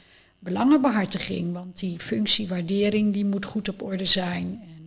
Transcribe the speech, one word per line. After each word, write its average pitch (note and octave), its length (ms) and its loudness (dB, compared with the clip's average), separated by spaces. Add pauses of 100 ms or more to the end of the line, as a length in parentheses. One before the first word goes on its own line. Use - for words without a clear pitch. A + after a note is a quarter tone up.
(400)
belangenbehartiging. G3 1120 2
Want F3+ 260 -10
die E3+ 200 -4
functiewaardering, G#3 1120 2
die G3+ 120 0
moet G3+ 200 0
goed G3+ 240 -4
op F#3+ 120 -8
orde F#3+ 240 -4
zijn. F3+ 580 0
En, D#3+ 240 -18